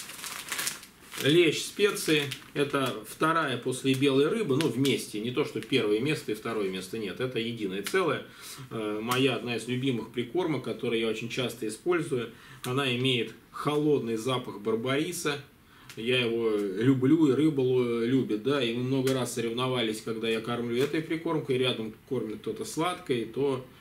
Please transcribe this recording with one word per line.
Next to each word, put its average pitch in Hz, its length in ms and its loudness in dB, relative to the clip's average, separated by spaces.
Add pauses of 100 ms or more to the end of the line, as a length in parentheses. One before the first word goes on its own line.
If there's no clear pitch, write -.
(1200)
Лещ, 156 380 6
специи. 180 600 0 (320)
Это 139 400 0 (120)
вторая 156 520 0
после 131 340 0
белой 135 360 4
рыбы, 185 280 2
ну, 156 120 2
вместе. 120 520 0
Не 117 100 -2
то, 143 140 0
что 117 160 -6
первое 110 400 2
место 139 320 -2
и - 20 2
второе 107 360 -4
место, 92 280 -6
нет. 104 220 -6
Это 127 180 -2
единое 110 440 -4
целое. 147 400 0 (480)
Э, 107 320 -4
моя 123 340 2
одна 117 200 -4
из 110 120 -6
любимых 127 440 -2
прикормок, 143 520 -2
которую 113 340 -2
я 113 100 0
очень 110 200 -4
часто 117 400 -4
использую. 127 600 -2 (340)
Она 127 320 0
имеет 123 380 0 (180)
холодный 143 640 2
запах 113 440 -4
барбариса. 131 800 0 (580)
Я 123 280 0
его 113 320 2
люблю, 127 720 4
и 131 40 6
рыба 139 280 4
ло-, 123 420 2
любит, 110 400 2
да. 135 200 2
И 117 120 0
мы 123 100 -2
много 131 280 2
раз 127 220 -2
соревновались, 117 640 -2
когда 113 260 -4
я 113 140 0
кормлю 120 420 0
этой 156 200 0
прикормкой, 160 560 -2
рядом 113 340 0 (160)
кормит 110 300 -4
кто-то 110 260 -6
сладкой, 151 640 -2
то, 131 400 -2 (140)